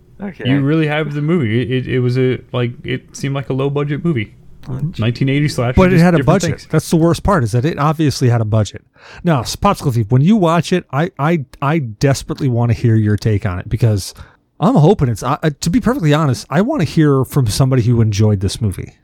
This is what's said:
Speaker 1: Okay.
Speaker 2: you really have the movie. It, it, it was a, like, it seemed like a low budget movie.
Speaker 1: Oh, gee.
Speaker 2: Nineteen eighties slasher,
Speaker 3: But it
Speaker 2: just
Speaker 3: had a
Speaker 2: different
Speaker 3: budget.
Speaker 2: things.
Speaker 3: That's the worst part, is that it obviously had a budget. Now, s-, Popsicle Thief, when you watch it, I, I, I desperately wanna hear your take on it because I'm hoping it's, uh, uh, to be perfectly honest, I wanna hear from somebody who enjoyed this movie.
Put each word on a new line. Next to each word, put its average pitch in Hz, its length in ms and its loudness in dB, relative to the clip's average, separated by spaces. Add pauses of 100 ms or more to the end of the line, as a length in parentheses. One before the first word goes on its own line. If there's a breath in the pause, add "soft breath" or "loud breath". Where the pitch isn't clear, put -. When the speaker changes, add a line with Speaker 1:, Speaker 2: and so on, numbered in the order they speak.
(200)
Speaker 1:
Okay. 147 300 -6
Speaker 2:
you 139 100 2
really 151 280 0
have 151 260 -4
the 147 80 -4
movie. 135 400 0
It, 101 80 -4
it, 127 240 -2
it 131 60 0
was 123 180 0
a, 127 240 0 (100)
like, 123 200 -2 (120)
it - 320 -8
seemed 139 200 -4
like 139 140 -8
a - 20 -2
low 135 180 -2
budget 143 340 -4
movie. 135 300 -2 (340)
Speaker 1:
Oh, 131 120 -8
gee. 151 220 -6
Speaker 2:
Nineteen 120 260 0
eighties 143 260 0
slasher, 123 220 -2
Speaker 3:
But 185 120 6
it - 40 4
Speaker 2:
just 170 120 4
Speaker 3:
had 180 100 4
a 160 40 2
Speaker 2:
different 147 240 2
Speaker 3:
budget. 160 180 -4
Speaker 2:
things. - 120 -20
Speaker 3:
That's 156 180 -2
the 180 60 2
worst 165 260 2
part, 190 220 2
is 104 80 -4
that 120 120 0
it 165 140 -2
obviously 147 500 0
had 117 120 2
a 113 60 0
budget. 107 380 -2 (380 loud breath)
Now, 180 200 2
s-, - 140 -8
Popsicle 180 380 -2
Thief, 107 160 0
when 127 120 4
you 185 140 4
watch 170 360 0
it, 180 180 -2
I, 156 300 -2
I, 156 240 0 (180)
I 165 160 0
desperately 139 720 -2
wanna 120 240 0
hear 113 240 2
your 104 200 2
take 107 300 -2
on 92 140 -4
it - 80 -12
because 107 440 0 (480 loud breath)
I'm 226 160 2
hoping 156 320 4
it's, 113 140 -4
uh, 131 200 -2
uh, 160 80 0 (100)
to - 80 -2
be 190 120 2
perfectly 196 340 0
honest, 147 340 0
I 151 140 0
wanna 277 220 0
hear 143 420 2
from 135 220 0
somebody 131 340 2
who 117 180 2
enjoyed 107 400 2
this 98 220 -4
movie. - 420 -6